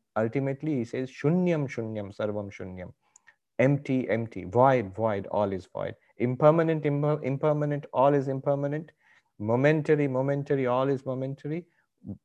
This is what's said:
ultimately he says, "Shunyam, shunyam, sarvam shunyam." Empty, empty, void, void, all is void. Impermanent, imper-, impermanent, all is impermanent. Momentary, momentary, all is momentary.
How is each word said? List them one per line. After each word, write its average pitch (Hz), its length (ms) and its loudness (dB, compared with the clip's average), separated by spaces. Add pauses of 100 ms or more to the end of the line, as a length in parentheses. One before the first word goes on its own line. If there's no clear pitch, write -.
(160)
ultimately 135 600 -2
he 120 80 -2
says, 127 260 -8
"Shunyam, 165 580 0
shunyam, 107 480 -8
sarvam 104 340 -4
shunyam." 92 420 -12 (640)
Empty, 131 500 2
empty, 110 360 -2
void, 117 500 4
void, 107 320 -2
all 101 260 0
is 92 140 -6
void. 98 280 -8 (220)
Impermanent, 151 680 2
imper-, 147 380 0
impermanent, 147 680 -2
all 139 220 4
is 139 140 2
impermanent. 143 600 -2 (480)
Momentary, 143 680 2
momentary, 139 580 0
all 127 220 2
is 139 160 -2
momentary. 135 600 -6 (580)